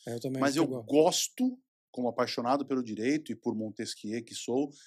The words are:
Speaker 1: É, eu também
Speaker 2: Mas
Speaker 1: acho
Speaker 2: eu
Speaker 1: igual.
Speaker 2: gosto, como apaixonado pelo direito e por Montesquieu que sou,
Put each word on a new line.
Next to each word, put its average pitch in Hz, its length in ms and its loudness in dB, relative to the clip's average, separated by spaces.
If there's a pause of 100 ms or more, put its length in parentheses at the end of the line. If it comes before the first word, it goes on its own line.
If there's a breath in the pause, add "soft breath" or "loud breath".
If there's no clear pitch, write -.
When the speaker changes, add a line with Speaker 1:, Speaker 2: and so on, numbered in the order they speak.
Speaker 1:
É, 117 80 -4
eu 117 60 -6
também 131 200 -4
Speaker 2:
Mas 135 120 4
Speaker 1:
acho 143 80 4
Speaker 2:
eu - 60 4
Speaker 1:
igual. 127 180 -6
Speaker 2:
gosto, 170 760 4 (320)
como - 180 -2
apaixonado 127 560 0
pelo 135 160 0
direito 120 520 -2
e - 20 -10
por 113 220 -2
Montesquieu 110 640 -6
que - 140 -14
sou, 139 340 -2 (160 loud breath)